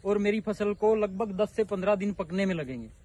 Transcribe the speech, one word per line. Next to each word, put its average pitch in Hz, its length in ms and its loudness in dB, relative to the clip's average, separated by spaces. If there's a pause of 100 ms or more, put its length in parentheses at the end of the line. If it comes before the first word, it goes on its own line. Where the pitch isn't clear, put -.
और 208 120 2
मेरी 208 240 2
फसल 208 320 -2
को 214 220 4
लगभग 208 360 -2 (100)
दस 208 140 0
से 220 80 2
पन्द्रह 202 320 2
दिन 202 180 -2
पकने 185 320 -2
में 185 100 0
लगेंगे। 127 340 -8 (160)